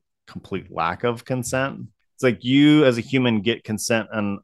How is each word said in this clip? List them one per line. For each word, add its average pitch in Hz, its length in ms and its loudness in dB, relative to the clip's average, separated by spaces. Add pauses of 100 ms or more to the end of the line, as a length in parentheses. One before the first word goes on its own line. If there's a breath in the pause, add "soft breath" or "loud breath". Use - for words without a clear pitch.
(260)
complete - 440 -12
lack 85 340 -4
of 117 200 -4
consent. 131 600 -6 (300)
It's - 80 -8
like, 120 200 0
you 147 400 6
as 120 140 4
a 113 40 -4
human 123 380 0
get 113 240 -4
consent 110 480 -4
and 101 320 -4